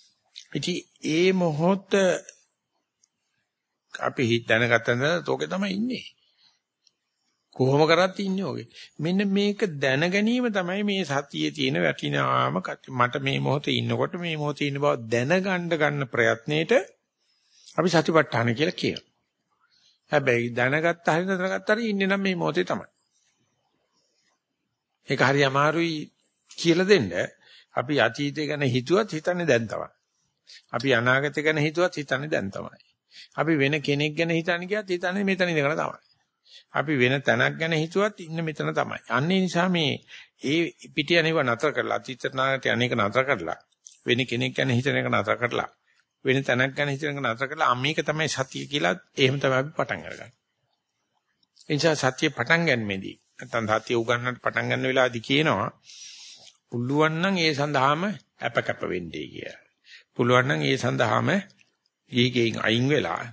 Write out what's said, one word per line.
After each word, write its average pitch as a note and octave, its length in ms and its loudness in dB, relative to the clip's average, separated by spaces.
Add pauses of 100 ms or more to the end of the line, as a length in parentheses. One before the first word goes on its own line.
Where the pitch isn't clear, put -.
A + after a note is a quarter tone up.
(500)
ඉතින් D#3 280 -4 (280)
ඒ E3 260 2
මොහොත F3+ 600 2 (2000)
අපි - 300 -4
හි-, A#2 200 0
දැනගත්ත A#2 440 2
නැත්නම් C#3+ 360 0
තෝකේ C3+ 240 -2
තමයි F#3+ 240 -4
ඉන්නේ. A3 340 -4 (1500)
කොහොම C#3 280 4
කරත් F3 360 2
ඉන්නේ F#3+ 260 -4
ඔගේ. A#2+ 220 -8 (280)
මෙන්න F3+ 300 0
මේක G3+ 340 0 (160)
දැන C#3 320 2
ගැනීම A3 420 0
තමයි G3 340 -2
මේ G3 200 0
සතියේ D3 480 -2
තියෙන D3 280 -2
වටිනාම C#3 800 0
කත-, D#3 320 -8
මට B2 300 0
මේ C#3 200 -2
මොහොතේ C#3 360 0
ඉන්නකොට A#2+ 400 -2
මේ F3 220 -6
මොහොතේ D3 300 -4
ඉන්න C#3 120 -4
බව C#3+ 140 2 (120)
දැනගන්න F3 640 0
ගන්න D3 380 0
ප්‍රයත්නයේට D3 680 2 (960)
අපි E3+ 200 0
සතිපට්ඨාන D3+ 640 2
කියලා D#3+ 240 -2
කියනවා. - 320 -4 (1000)
හැබැයි B2 400 2
දැනගත්ත D3+ 560 0
හරි E3+ 180 2
නැතනගත්ත F#3+ 440 -2
හරි G#3+ 160 2
ඉන්නේ G3 220 0
නම් G3 140 0
මේ F#3+ 140 0
මොහොතේ E3 300 -2
තමයි. G#2+ 220 -6 (2250)
ඒක C#3 140 0
හරි C#3 220 4
අමාරුයි D3+ 520 2 (600)
කියලා E3+ 300 2
දෙන්න. D#3+ 220 6 (600)
අපි C3 280 0
අතීතය C#3+ 480 0
ගැන D3 200 -2
හිතුවත් D#3 440 2
හිතන්නේ F3 360 -2
දැන් A#2 200 4
තමයි. D#2+ 220 -8 (800)
අපි B2 240 -2
අනාගතය C3+ 500 2
ගැන D#3 160 2
හිතුවත් D#3+ 380 0
හිතන්නේ D3 360 -4
දැන් D#3 180 -2
තමයි. - 300 -10 (520)
අපි D3 240 0
වෙන C#3 240 2
කෙනෙක් C#3+ 340 0
ගැන E3 160 -2
හිතන්නේ E3+ 380 -2
කියත් G3+ 220 -6
හිතන්නේ F#3 340 -2
මෙතන F#3 260 0
ඉඳගෙන D3+ 240 0
තමයි. E3 260 -4 (720)
අපි C#3 260 -2
වෙන C3 260 2
තැනක් C3 360 2
ගැන D#3+ 160 -2
හිතුවත් F3+ 460 -2
ඉන්න D#3+ 220 -8
මෙතන D#3 300 -4
තමයි. B2+ 360 -2
අන්න C3+ 240 0
ඒ F#3+ 80 4
නිසා F3+ 300 2
මේ D#3 240 2 (480)
ඒ D3 180 0 (300)
පිටිය D#3 300 2
අනිව D#3+ 200 2
නතර C3 320 2
කරලා A2 260 -2
අතීත B2 340 -10
නාගත C3 360 -2
අනේක A#2+ 260 2
නතර A2+ 320 2
කරලා F#2+ 340 -4 (420)
වෙන B2 220 0
කෙනෙක් B2 300 -2
ගැන C3+ 160 0
හිතන B2+ 260 2
එක B2+ 120 0
නතර G#2+ 300 0
කරලා A#2 320 -2 (560)
වෙන C3+ 180 2
තැනක් C3 300 0
ගැන C#3+ 160 -2
හිතන C#3+ 200 -4
එක C#3+ 100 -6
නතර B2 280 -4
කරලා D3+ 200 -2
"ආ, B2 80 4
මේක C#3+ 240 -2
තමයි D#3 280 -2
සතිය" C3+ 400 -4
කියලා D#3 280 0 (180)
එහෙම C3+ 240 2
තමයි C3 180 0
අපි C#3 160 -2
පටන් G#2+ 320 -4
අරගන්නේ. - 280 -14 (1300)
ඒ D#3 100 -4
නිසා D#3 240 2
සතිය C#3+ 320 0
පටන් D3+ 340 2
ගන්නෙදී G2+ 540 -2 (180)
නැත්තම් A#2+ 340 -4
සතිය A2 280 0
උගන්නන්න A#2+ 400 -2
පටන් A2+ 300 -2
ගන්න B2 160 0
වෙලාවදී B2+ 400 2
කියනවා C3+ 460 2 (960)
"පුළුවන් C#3+ 500 0
නම් F#3 220 0
ඒ D#3+ 160 2
සඳහාම C#3+ 480 2 (360)
අපකප A#2+ 460 -4
වෙන්නයි" E2+ 440 -6
කියලා. - 320 -14 (520)
පුළුවන් B2 340 4
නම් D3+ 160 0
ඒ C#3 160 2
සඳහාම B2 520 0 (800)
ගිහිගෙන් A#2+ 480 2
අයින් A#2 280 2
වෙලා G#2 340 0 (120)